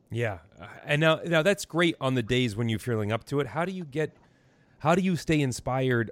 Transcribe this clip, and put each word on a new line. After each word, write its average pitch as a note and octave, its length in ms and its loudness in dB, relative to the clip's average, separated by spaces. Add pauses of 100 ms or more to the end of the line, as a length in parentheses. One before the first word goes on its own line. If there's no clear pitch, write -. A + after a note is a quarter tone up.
(120)
Yeah. A2+ 260 -4 (480)
And D3 160 0
now, D#3+ 240 4
now E3 160 2
that's G3 240 0
great F3 340 0
on C3 140 0
the B2+ 80 2
days B2 340 0
when A#2 140 0
you're A2 80 0
feeling G#2+ 340 -2
up A2 140 -4
to C#3 140 -4
it. C#3 80 -2
How D3 180 -4
do F#3+ 60 -6
you F#3 140 -10
get, D3+ 260 -4 (680)
how D#3+ 160 4
do F#3+ 80 4
you F#3 120 2
stay D#3 240 0
inspired B2+ 720 0